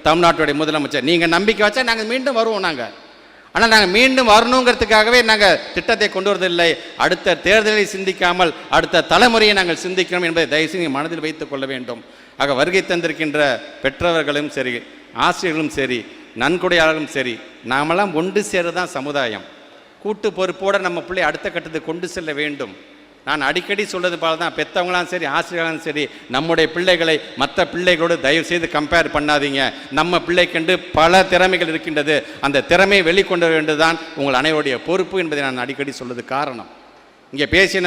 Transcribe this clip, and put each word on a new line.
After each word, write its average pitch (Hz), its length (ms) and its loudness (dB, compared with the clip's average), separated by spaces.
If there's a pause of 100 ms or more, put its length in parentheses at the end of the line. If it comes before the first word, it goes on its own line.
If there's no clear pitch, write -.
தமிழ்நாட்டுடைய 160 520 4
முதலமைச்சர். 147 500 -2
நீங்க 170 160 2 (100)
நம்பிக்கை 208 300 2
வச்சா 247 240 -2
நாங்க 220 200 -4
மீண்டும் 262 300 -2
வருவோம். 220 260 -2
நாங்க, 131 180 -4 (680)
ஆனா 196 180 4
நாங்க 208 240 6
மீண்டும் 254 360 4
வரணுங்கிறதுக்காகவே 233 840 4 (120)
நாங்க 208 160 6 (280)
திட்டத்தை 202 420 0
கொண்டு 190 160 0
வரதில்லை. 175 360 2 (360)
அடுத்த 175 320 0 (100)
தேர்தலை 214 480 4
சிந்திக்காமல் 185 580 0 (240)
அடுத்த 160 360 2
தலைமுறையை 214 480 4
நாங்கள் 170 240 -2
சிந்திக்கிறோம் 180 440 -2
என்பதை 165 240 0
தயவுசெய்து 160 300 -2
நீங்க 139 160 -2
மனதில் 160 280 -6
வைத்துக் 151 260 -10
கொள்ள 135 200 -6
வேண்டும். 120 300 -10 (380)
ஆக 139 160 2
வருகை 175 280 2
தந்திருக்கின்ற 160 540 -2 (440)
பெற்றவர்களும் 147 720 -2
சரி, 127 160 -2 (540)
ஆசிரியர்களும் 160 520 -2
சரி, 127 200 -2 (440)
நன்கொடையாளர்களும் 160 760 0
சரி, 127 160 -4 (400)
நாமெல்லாம் 165 480 0
ஒன்று 185 300 -2
சேரதான் 175 460 -4
சமுதாயம். 131 500 -4 (560)
கூட்டு 208 340 -6
பொறுப்போட 185 480 -2
நம்ம 175 240 -4
பிள்ளை 185 220 -4
அடுத்த 160 200 -6
கட்டத்துக்கு 160 400 -8
கொண்டு 175 260 -8
செல்ல 160 240 -8
வேண்டும். 139 340 -6 (540)
நான் 143 200 0
அடிக்கடி 185 360 -2 (100)
சொல்றது 180 300 -4
போல 160 200 0
தான் 165 140 -4
பெத்தவங்களாம் 175 560 -2
சரி, 175 120 -4 (120)
ஆசிரியர்களும் 165 500 -4
சரி, 151 160 -4 (320)
நம்முடைய 160 400 2
பிள்ளைகளை 170 400 2 (260)
மத்த 165 320 0
பிள்ளைகளோடு 170 520 2
தயவு 151 240 2
செய்து 170 260 -2
கம்பேர் 151 400 0
பண்ணாதீங்க. 143 480 0 (360)
நம்ம 170 280 2
பிள்ளைக்கென்று 175 480 0 (220)
பல 175 260 6 (100)
திறமைகள் 180 400 2
இருக்கின்றது, 151 440 0 (300)
அந்த 139 240 2
திறமையை 190 380 4
வெளிக்கொண்டு 180 380 2
வர 160 120 2
வேண்டியதுதான் 156 400 0 (200)
உங்கள் 139 220 0
அனைவருடைய 147 360 0 (120)
பொறுப்பு 185 340 -2
என்பதை 151 240 -4
நான் 127 180 -6
அடிக்கடி 139 360 -8
சொல்றது 123 240 -10 (100)
காரணம். 127 340 -6 (640)
இங்கே 139 220 -2
பேசிய 190 320 4